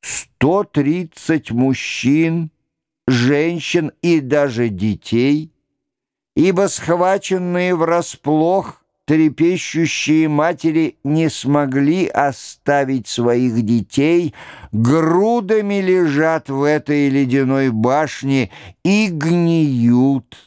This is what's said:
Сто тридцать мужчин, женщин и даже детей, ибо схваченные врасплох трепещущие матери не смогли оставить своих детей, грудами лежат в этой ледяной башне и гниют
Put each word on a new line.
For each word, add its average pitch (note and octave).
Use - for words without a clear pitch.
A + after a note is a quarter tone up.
Сто -
тридцать D#3+
мужчин, C#3+
женщин D3
и E3+
даже B2+
детей, A#2
ибо F#3
схваченные F3+
врасплох E3
трепещущие D#3+
матери D#3
не D#3
смогли C#3+
оставить C3+
своих A#2+
детей, C#3
грудами G3
лежат D#3+
в C3+
этой D3
ледяной C3
башне C3+
и G#3
гниют D3